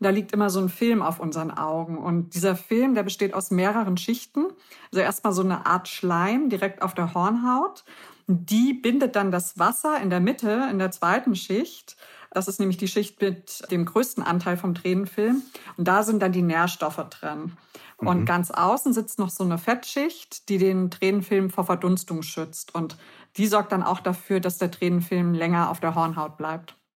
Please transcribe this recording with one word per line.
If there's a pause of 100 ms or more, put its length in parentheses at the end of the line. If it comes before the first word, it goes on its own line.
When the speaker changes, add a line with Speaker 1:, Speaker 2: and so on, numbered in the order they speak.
Speaker 1:
Da
liegt
immer
so
ein
Film
auf
unseren
Augen.
Und
dieser
Film,
der
besteht
aus
mehreren
Schichten. (440)
Also
erstmal
so
eine
Art
Schleim
direkt
auf
der
Hornhaut. (420)
Die
bindet
dann
das
Wasser
in
der
Mitte,
in
der
zweiten
Schicht. (340)
Das
ist
nämlich
die
Schicht
mit
dem
größten
Anteil
vom
Tränenfilm. (340)
Und
da
sind
dann
die
Nährstoffe
drin. (440)
Und
Speaker 2:
Mhm.
Speaker 1:
ganz
außen
sitzt
noch
so
eine
Fettschicht,
die
den
Tränenfilm
vor
Verdunstung
schützt.
Und (400)
die
sorgt
dann
auch
dafür,
dass
der
Tränenfilm
länger
auf
der
Hornhaut
bleibt. (220)